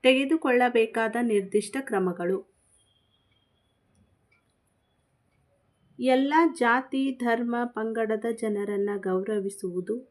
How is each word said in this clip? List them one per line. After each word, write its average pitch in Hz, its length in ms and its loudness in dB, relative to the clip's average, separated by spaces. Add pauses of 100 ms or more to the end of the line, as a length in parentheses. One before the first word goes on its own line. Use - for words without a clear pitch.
ತೆಗೆದುಕೊಳ್ಳಬೇಕಾದ 247 1200 2
ನಿರ್ದಿಷ್ಟ 208 580 0
ಕ್ರಮಗಳು. 185 720 -4 (3500)
ಎಲ್ಲ 262 340 2 (240)
ಜಾತಿ, 262 540 0
ಧರ್ಮ, 240 520 -2
ಪಂಗಡದ 220 600 -4 (160)
ಜನರನ್ನ 202 560 -2
ಗೌರವಿಸುವುದು 190 1000 -4 (120)